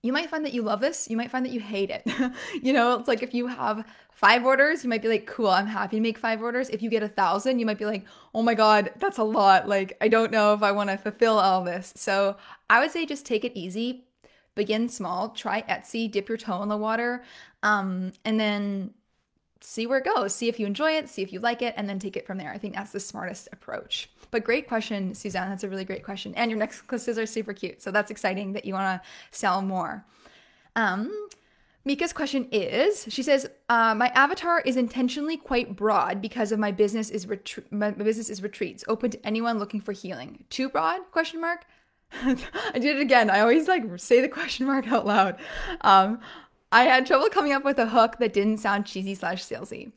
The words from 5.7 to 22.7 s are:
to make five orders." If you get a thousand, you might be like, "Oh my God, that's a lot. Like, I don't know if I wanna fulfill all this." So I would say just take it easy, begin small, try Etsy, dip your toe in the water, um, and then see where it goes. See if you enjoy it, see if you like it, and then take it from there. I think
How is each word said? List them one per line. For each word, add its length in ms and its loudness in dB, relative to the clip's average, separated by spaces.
to 60 0
make 160 0
five 240 -4
orders." 280 -2
If 120 -4
you 80 -4
get 120 0
a 60 -4
thousand, 520 0
you 60 0
might 120 -2
be 80 -4
like, 180 -4
"Oh 80 0
my 120 4
God, 440 6
that's 200 -2
a 60 2
lot. 440 6
Like, 320 0
I 80 4
don't 240 4
know 220 6
if 80 0
I 100 4
wanna 260 0
fulfill 400 2
all 240 4
this." 340 -6
So 400 0
I 120 8
would 100 2
say 160 -4
just 180 -8
take 200 -2
it 100 -4
easy, 500 -6
begin 340 0
small, 420 -6
try 320 -4
Etsy, 480 -6
dip 180 -4
your 100 -4
toe 240 -6
in 60 -6
the 80 -2
water, 460 -4
um, 500 0
and 160 0
then 540 -4
see 260 -6
where 120 2
it 60 -2
goes. 300 0
See 140 0
if 100 -2
you 80 -2
enjoy 260 0
it, 160 -2
see 140 -8
if 100 -8
you 60 -10
like 240 -2
it, 140 -4
and 120 -6
then 100 -6
take 180 -8
it 100 -8
from 120 -8
there. 140 -10
I 60 -12
think 160 -10